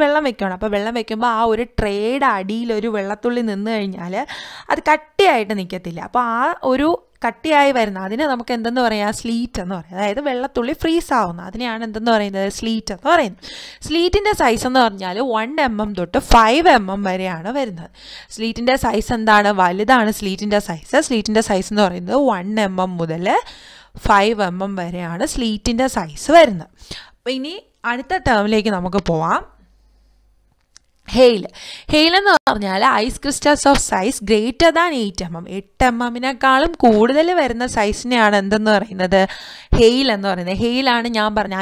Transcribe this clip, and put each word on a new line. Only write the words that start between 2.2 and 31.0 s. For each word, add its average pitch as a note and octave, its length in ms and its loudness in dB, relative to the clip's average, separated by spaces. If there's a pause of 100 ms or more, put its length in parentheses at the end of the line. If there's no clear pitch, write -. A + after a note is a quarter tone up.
അടിയിലൊരു A3 580 -4
വെള്ളത്തുള്ളി G#3+ 560 -4
നിന്ന് G3+ 240 -6
കഴിഞ്ഞാൽ F#3+ 400 -6 (560)
അത് - 180 -2
കട്ടിയായിട്ട് D4+ 680 2
നിൽക്കത്തില്ല. F3+ 500 -10
അപ്പോൾ B3 140 0 (160)
ആ - 20 0 (300)
ഒരു C#4 160 2 (360)
കട്ടിയായി C#4+ 520 2
വരുന്ന G#3 220 -2 (100)
അതിനെ A#3 220 -4
നമുക്ക് B3 260 -4
എന്തെന്ന് A#3 280 -2
പറയാം? G#3+ 340 0
സ്ലീറ്റ് A#3 440 -6
എന്ന് F3+ 160 -6
പറയാം. E3+ 200 -14
അതായത് G#3 300 -2
വെള്ളത്തുള്ളി B3 540 -4
ഫ്രീസ് E4 360 -2
ആവുന്ന F3 300 -4
അതിനെയാണ് A3+ 400 -8
എന്തെന്ന് A3 260 -2
പറയുന്നത്? G3 320 -2 (120)
സ്ലീറ്റ് A3+ 360 -6
എന്ന് F#3 200 -6
പറയുന്നത്. B3 360 -2 (360)
സ്ലീറ്റിൻ്റെ F4+ 540 0
സൈസ് A#3+ 280 2
എന്ന് B3+ 160 2
പറഞ്ഞാൽ F#3+ 340 -4 (220)
one A#3 120 -6 (140)
M A3+ 100 -2 (100)
M G#3 120 -6
തൊട്ട് F3+ 320 -2
five A#3+ 460 6
M G3 200 0
M G3+ 140 -4
വരെയാണ് F#3 480 -6
വരുന്നത്. F#3+ 320 -8 (460)
സ്ലീറ്റിൻ്റെ A#3 400 -2 (100)
സൈസ് G#3+ 320 -2
എന്താണ്? G#3 420 4
വലുതാണ് G#3 500 2 (100)
സ്ലീറ്റിൻ്റെ G3+ 500 -2
സൈസ്. E3 260 -4 (120)
സ്ലീറ്റിൻ്റെ G#3+ 420 0
സൈസ് F#3+ 240 -2
എന്ന് G#3 140 4
പറയുന്നത് F3+ 300 -2 (200)
one G3+ 200 -6 (120)
M F#3 180 -2
M F3+ 140 -8
മുതൽ E3 260 -4 (800)
five G#3 320 4 (140)
M F#3+ 160 -6
M G3+ 120 -8
വരെയാണ് F3 440 -6 (100)
സ്ലീറ്റിൻ്റെ A#3 520 -2 (100)
സൈസ് D#3+ 300 -10 (120)
വരുന്നത്. G#3+ 280 4 (520)
അപ്പോൾ B3+ 180 -4
ഇനി D4+ 180 -10 (360)
അടുത്ത C4+ 360 -4
ടേമിലേക്ക് G#3+ 520 2
നമുക്ക് F#3 220 -2 (100)
പോവാം. E3 280 0 (1700)